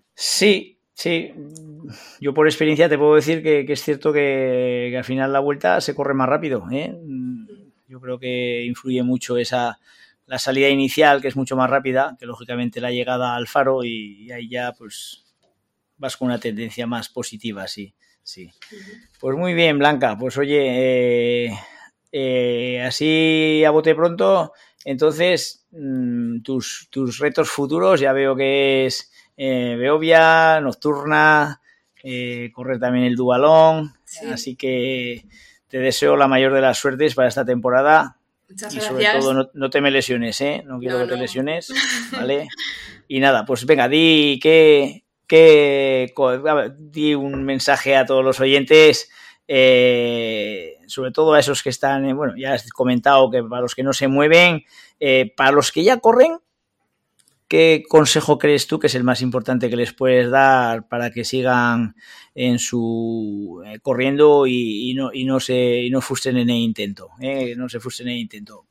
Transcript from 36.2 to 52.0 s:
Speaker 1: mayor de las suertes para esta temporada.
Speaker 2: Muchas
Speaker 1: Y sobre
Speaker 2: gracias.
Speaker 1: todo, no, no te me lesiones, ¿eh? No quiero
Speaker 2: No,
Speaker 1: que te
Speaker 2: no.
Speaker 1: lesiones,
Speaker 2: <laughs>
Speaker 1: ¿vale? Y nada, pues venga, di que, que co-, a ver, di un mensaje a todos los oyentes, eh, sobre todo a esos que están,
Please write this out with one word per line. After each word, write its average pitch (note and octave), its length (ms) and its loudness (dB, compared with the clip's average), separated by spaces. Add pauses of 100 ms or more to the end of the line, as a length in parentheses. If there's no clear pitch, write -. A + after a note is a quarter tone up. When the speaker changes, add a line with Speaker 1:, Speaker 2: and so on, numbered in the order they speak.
Speaker 1:
mayor C3+ 260 2
de C3+ 80 2
las C3 160 2
suertes C3+ 380 -2
para B2+ 140 2
esta C3 160 -4
temporada. B2+ 720 2 (320)
Speaker 2:
Muchas - 260 -14
Speaker 1:
Y - 60 -8
sobre C3 240 -4
Speaker 2:
gracias. C3+ 180 0
Speaker 1:
todo, C3+ 100 0
no, C3 200 -2
no C3+ 180 -6
te C#3+ 100 0
me C#3+ 80 2
lesiones, B2 520 -2
¿eh? C#3+ 260 -6
No C3 120 -14
quiero B2+ 200 -4
Speaker 2:
No, B2 60 -2
Speaker 1:
que A#2+ 60 -6
te B2+ 40 -6
Speaker 2:
no. B2 80 -6
Speaker 1:
lesiones, C#3+ 460 -6
Speaker 2:
<laughs> B3 420 -6
Speaker 1:
¿vale? C#3+ 360 -4 (600)
Y C3+ 140 -4
nada, B2+ 240 2
pues B2 200 -4
venga, C3+ 240 4
di D3+ 500 4
que, D#3 640 4 (220)
que C#3 880 6
co-, C3+ 160 0
a C#3 240 -2
ver, C3+ 240 -2
di D3+ 380 -2
un C#3 280 -6
mensaje C3+ 520 0
a C3 100 4
todos C3 180 0
los C3 160 0
oyentes, C#3 720 4 (380)
eh, A#2+ 1300 2 (100)
sobre C3 240 -10
todo D#3 220 2
a D3 60 8
esos C3+ 240 0
que C#3+ 60 -4
están, C3+ 360 -2